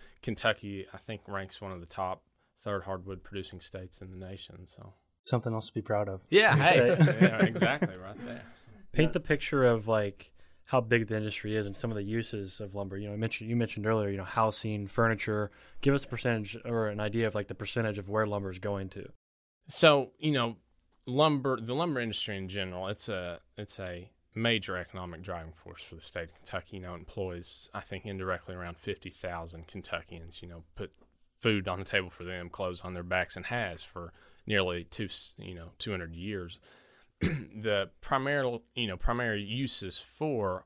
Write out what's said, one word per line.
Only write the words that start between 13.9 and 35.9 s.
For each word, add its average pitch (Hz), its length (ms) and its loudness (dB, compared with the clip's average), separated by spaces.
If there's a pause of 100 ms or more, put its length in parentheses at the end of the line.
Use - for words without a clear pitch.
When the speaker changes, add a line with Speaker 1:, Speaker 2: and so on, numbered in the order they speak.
Speaker 3:
you 98 60 -2
know, 95 80 -6
housing, 107 640 0
furniture. 107 640 2 (300)
Give 139 140 6
us 139 100 2
a - 40 -12
percentage 117 560 0
or 113 240 2
an 104 120 -4
idea 107 260 2
of, 107 80 -2
like, 101 140 -2
the 98 60 -8
percentage 107 440 -2
of 95 100 -8
where 107 180 2
lumber 101 240 -2
is 90 80 -10
going 98 320 -4
to. - 180 -12 (600)
Speaker 1:
So, 147 500 8
you 156 140 0
know, 117 240 0 (500)
lumber, 135 540 4
the 113 140 -4
lumber 151 260 0
industry 110 360 -4
in 95 120 -6
general, 92 400 -4
it's 101 200 -6
a, 90 320 -6 (160)
it's - 240 -10
a 90 280 -8 (260)
major 110 420 0
economic 90 460 -8
driving 85 300 -8
force 85 300 -18
for - 140 -16
the 80 40 -18
state 85 300 -8
of - 40 -20
Kentucky. - 420 -10
You 92 60 -10
know, 90 120 -10
it 85 40 -10
employs, 90 760 -8
I 101 60 -8
think, 95 260 -12
indirectly 95 480 -4
around 87 240 -10
fifty - 320 -8
thousand 85 560 -10
Kentuckians, 82 760 -10
you 87 60 -14
know, 85 140 -14 (120)
put - 180 -10 (480)
food 101 280 2
on 92 120 -2
the 95 40 -8
table 92 240 -2
for - 160 -16
them, 87 240 -8
clothes 90 340 -4
on 92 120 -10
their 87 80 -6
backs, 90 340 0
and 90 100 -10
has 104 360 -4
for 85 300 -14 (340)
nearly 90 380 0
two, - 220 -6
s-, - 320 -8
you 95 160 -12
know, 85 240 -14
two - 120 -6